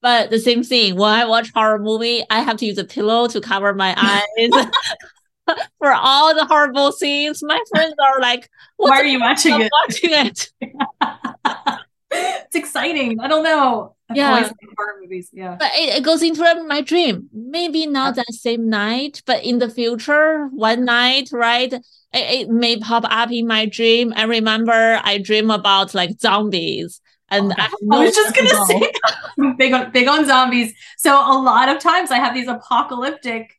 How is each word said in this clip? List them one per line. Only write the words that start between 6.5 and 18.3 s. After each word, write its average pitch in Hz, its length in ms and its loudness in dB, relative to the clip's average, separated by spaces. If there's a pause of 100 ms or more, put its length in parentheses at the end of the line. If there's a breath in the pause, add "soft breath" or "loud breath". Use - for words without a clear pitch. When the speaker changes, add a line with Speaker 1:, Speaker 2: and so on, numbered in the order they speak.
Speaker 1:
scenes. 285 540 -4
My 302 260 -2
friends 311 320 0
are 269 180 4
like, 247 300 -2 (260 soft breath)
"What's - 140 4
Speaker 2:
Why 269 100 6
are 285 40 4
you 269 160 0
watching 285 340 2
Speaker 1:
I'm 226 80 2
Speaker 2:
it? 220 100 -2 (120)
Speaker 1:
watching - 280 -4
it?" 285 380 -2 (100)
Speaker 2:
<laughs> - 1200 -8 (280)
It's 349 480 -6
exciting. 277 640 -4
I 262 80 -8
don't 311 140 0
know. 277 520 0 (140)
I've 233 80 -4
Speaker 1:
Yeah. 277 140 2
Speaker 2:
always 240 160 2
liked - 180 -14 (140)
horror 208 240 -8
movies. 180 300 -12
Yeah. 185 260 -12
Speaker 1:
But 294 160 -2
it, 294 240 0
it 277 60 -4
goes 320 180 2
into 330 200 0 (240)
my 294 140 -2
dream. 294 520 -2
Maybe 311 540 -6
not 269 300 -2
Speaker 2:
Yeah. 254 100 -4
Speaker 1:
that 240 80 -14